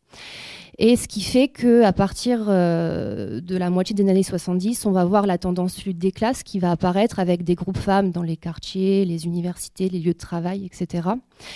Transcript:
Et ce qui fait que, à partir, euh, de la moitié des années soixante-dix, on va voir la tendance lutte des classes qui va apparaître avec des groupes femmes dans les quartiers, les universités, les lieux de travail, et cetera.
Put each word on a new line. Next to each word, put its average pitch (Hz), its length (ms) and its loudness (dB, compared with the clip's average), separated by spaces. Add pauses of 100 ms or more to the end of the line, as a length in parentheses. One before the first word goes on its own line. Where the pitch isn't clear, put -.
(760)
Et 233 200 6
ce - 100 -8
qui - 140 -8
fait 254 260 2
que, 240 360 4
à 196 100 6
partir, 220 560 0
euh, 165 920 0
de 175 160 -6
la 180 140 0
moitié 185 260 0
des 196 140 4
années 190 140 4
soixante-dix, 185 640 -2
on 208 60 2
va 185 140 4
voir 202 200 4
la 185 120 2
tendance 180 480 -4
lutte 190 120 -4
des 185 140 0
classes 233 320 -2
qui - 160 -6
va 175 120 2
apparaître 180 480 0
avec 175 260 0
des 175 100 2
groupes 185 220 -2
femmes 196 340 2
dans 175 120 -4
les 165 120 -4
quartiers, 190 680 0
les 165 200 -4
universités, 175 600 -4
les 185 120 -4
lieux 170 120 2
de 170 60 -4
travail, 180 480 -6
et 180 80 -14
cetera. 175 420 -4 (400)